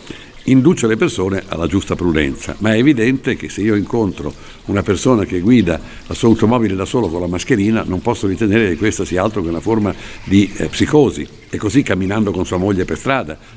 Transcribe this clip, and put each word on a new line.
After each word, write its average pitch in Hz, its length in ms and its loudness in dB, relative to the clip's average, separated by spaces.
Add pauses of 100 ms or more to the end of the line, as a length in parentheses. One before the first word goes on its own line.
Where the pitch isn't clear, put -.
(440)
induce 131 420 4
le 110 100 2
persone 95 520 -2
alla 82 180 -4
giusta 87 280 0
prudenza, 78 640 0
ma 107 160 0
è 107 40 2
evidente 127 580 2
che - 120 -12
se - 120 -8
io 107 160 2
incontro 90 560 -2 (340)
una 98 160 0
persona 104 420 2
che 90 160 -4
guida 90 380 4 (280)
la - 80 -8
sua - 140 2
automobile 110 460 4
da 95 100 -2
solo 110 240 -2
con 82 120 -4
la 87 60 -2
mascherina 101 600 0
non 92 140 -2
posso 113 260 -4
ritenere 101 440 2
che 82 60 -2
questa 98 280 -2
sia 87 180 -2
altro 104 200 -2
che 80 60 -4
una 82 120 -4
forma 104 340 0 (300)
di, 98 320 4
eh, 82 100 -4
psicosi, 98 600 2 (260)
e - 60 -6
così 110 240 0
camminando 101 480 0
con 90 160 -2
sua 92 120 -2
moglie 92 260 0
per 80 120 -4
strada, 113 400 -4 (200)